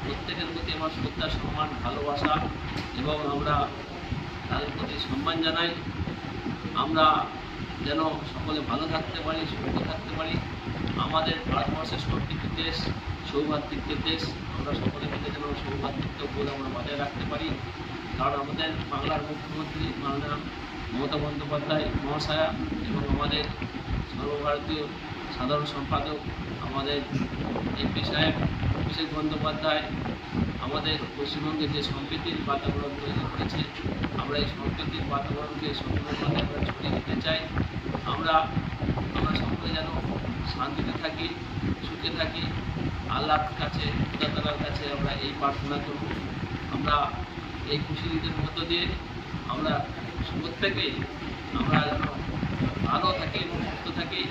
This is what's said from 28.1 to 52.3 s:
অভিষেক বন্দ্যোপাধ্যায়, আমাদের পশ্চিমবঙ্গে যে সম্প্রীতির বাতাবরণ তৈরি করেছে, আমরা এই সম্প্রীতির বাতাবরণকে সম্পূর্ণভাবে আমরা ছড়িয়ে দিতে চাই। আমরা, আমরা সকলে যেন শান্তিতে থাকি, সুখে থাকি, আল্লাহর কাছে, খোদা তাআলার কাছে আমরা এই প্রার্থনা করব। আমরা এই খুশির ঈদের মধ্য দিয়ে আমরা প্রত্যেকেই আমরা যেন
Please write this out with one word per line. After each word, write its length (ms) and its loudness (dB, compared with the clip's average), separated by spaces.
অভিষেক 380 0
বন্দ্যোপাধ্যায়, 680 2
আমাদের 340 0
পশ্চিমবঙ্গে 540 0
যে 160 0
সম্প্রীতির 640 -2
বাতাবরণ 540 2
তৈরি 300 0
করেছে, 320 0
আমরা 200 0
এই 120 2
সম্প্রীতির 600 -2
বাতাবরণকে 640 -2
সম্পূর্ণভাবে 680 2
আমরা 240 0
ছড়িয়ে 300 0
দিতে 260 0
চাই। 180 2
আমরা, 300 2
আমরা 220 4
সকলে 380 0
যেন 160 0
শান্তিতে 520 0
থাকি, 260 -2
সুখে 340 -2
থাকি, 260 0
আল্লাহর 360 4
কাছে, 280 0
খোদা 240 0
তাআলার 340 0
কাছে 280 -2
আমরা 200 0
এই 140 -2
প্রার্থনা 480 0
করব। 180 -4
আমরা 240 2
এই 160 2
খুশির 300 -2
ঈদের 220 0
মধ্য 200 0
দিয়ে 160 2
আমরা 260 2
প্রত্যেকেই 580 0
আমরা 320 6
যেন 180 2